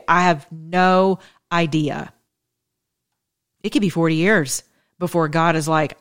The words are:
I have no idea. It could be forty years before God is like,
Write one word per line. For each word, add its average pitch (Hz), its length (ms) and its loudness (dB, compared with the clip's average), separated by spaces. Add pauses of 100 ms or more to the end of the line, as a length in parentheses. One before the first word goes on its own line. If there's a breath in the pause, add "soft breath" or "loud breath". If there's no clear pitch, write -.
I 175 160 4
have 165 280 0
no 185 680 0 (320 soft breath)
idea. 156 600 -2 (1500)
It 214 80 -6
could 285 100 0
be 196 80 0
forty 165 260 0
years 165 460 0 (380)
before 170 300 -2
God 165 260 2
is 156 120 -2
like, 156 340 0